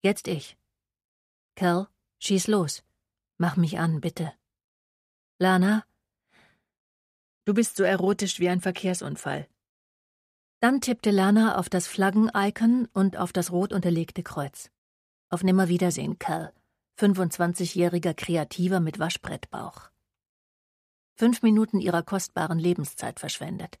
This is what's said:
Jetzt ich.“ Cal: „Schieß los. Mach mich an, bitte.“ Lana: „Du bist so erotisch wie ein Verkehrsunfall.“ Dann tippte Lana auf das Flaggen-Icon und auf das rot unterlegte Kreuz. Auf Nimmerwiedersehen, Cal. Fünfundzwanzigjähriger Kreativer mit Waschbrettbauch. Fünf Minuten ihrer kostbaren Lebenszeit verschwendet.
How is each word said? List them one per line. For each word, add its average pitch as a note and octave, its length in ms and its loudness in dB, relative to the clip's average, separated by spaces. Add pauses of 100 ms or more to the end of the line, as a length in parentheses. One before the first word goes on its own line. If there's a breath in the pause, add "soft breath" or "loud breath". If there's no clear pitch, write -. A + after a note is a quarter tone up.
Jetzt G3+ 240 0
ich.“ - 320 -8 (960)
Cal: F3+ 320 0 (300)
„Schieß F#3+ 300 0
los. G3 360 0 (540)
Mach F3 200 0
mich E3+ 200 0
an, D#3+ 240 -2
bitte.“ D#3+ 320 -6 (1040)
Lana: F#3 480 4 (1600 soft breath)
„Du G#3 80 2
bist A3 240 0
so G3 60 2
erotisch F#3+ 560 0
wie F3 100 2
ein F3+ 100 0
Verkehrsunfall.“ F3 880 -6 (1120)
Dann B3+ 200 4
tippte A#3 300 0
Lana G3+ 480 4
auf F3 100 -4
das F3+ 160 0
Flaggen-Icon G#3+ 1040 2
und G3 260 2
auf F3 140 -4
das F3 200 -2
rot F3+ 200 0
unterlegte E3+ 520 -2
Kreuz. - 480 -10 (580)
Auf F3 140 -4
Nimmerwiedersehen, F3+ 720 2
Cal. D#3+ 340 -4 (440)
Fünfundzwanzigjähriger F3 1200 0
Kreativer F3 640 -2
mit D#3+ 180 -2
Waschbrettbauch. - 960 -8 (1200)
Fünf A#3 280 2
Minuten G#3+ 360 4
ihrer E3+ 220 0
kostbaren E3 560 -4
Lebenszeit D#3+ 640 -4
verschwendet. - 600 -10